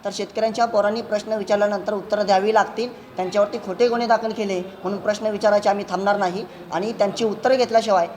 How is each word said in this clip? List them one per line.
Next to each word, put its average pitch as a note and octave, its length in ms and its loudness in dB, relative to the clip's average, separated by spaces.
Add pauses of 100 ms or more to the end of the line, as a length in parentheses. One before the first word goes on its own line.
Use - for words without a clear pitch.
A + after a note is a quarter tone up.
तर G3+ 80 -4
शेतकऱ्यांच्या A3 520 -2
पोरांनी A3 360 2
प्रश्न G#3+ 320 -4
विचारल्यानंतर G#3 600 0
उत्तरं G#3 340 -2
द्यावी G3 280 4
लागतील. A3+ 600 -2
त्यांच्यावरती G3+ 420 0
खोटे G3 300 0
गुन्हे A#3 180 0
दाखल A3 260 2
केले G3+ 280 -2
म्हणून F#3 400 -6
प्रश्न G#3 260 -2
विचारायचे G#3 420 2
आम्ही G3+ 220 0
थांबणार G3 260 0
नाही F#3 280 -2 (280)
आणि G3 200 -4
त्यांची G3+ 320 0
उत्तरं A3+ 320 2
घेतल्याशिवाय A3 500 4 (100)